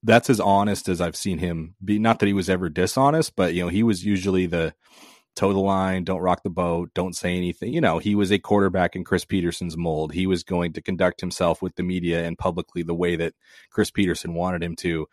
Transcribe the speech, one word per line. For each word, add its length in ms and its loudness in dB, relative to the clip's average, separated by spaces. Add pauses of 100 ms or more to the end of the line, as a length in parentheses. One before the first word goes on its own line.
that's 280 6
as 100 4
honest 500 2
as 120 -2
I've 160 -2
seen 220 -4
him 440 -6
be." 160 0
Not 200 4
that 80 4
he 60 2
was 160 0
ever 200 0
dishonest, 640 2
but, 180 2
you 100 0
know, 60 -2
he 140 2
was 220 2
usually 420 2
the 260 -2 (600)
toe 180 2
the 60 2
line, 440 0
"Don't 160 -4
rock 240 0
the 60 -4
boat, 440 -2
don't 220 -4
say 220 -2
anything." 340 -4
You 80 -2
know, 200 2
he 140 -2
was 180 2
a 80 4
quarterback 560 2
in 100 -8
Chris 180 0
Peterson's 540 -4
mold. 340 -2
He 160 -2
was 160 0
going 300 -2
to 80 -10
conduct 400 -2
himself 400 0
with 140 -6
the 80 -4
media 420 -2
and 120 -6
publicly 460 -4
the 120 -4
way 200 0
that 200 -4 (340)
Chris 200 0
Peterson 440 -2
wanted 280 -2
him 160 -6
to. 360 -4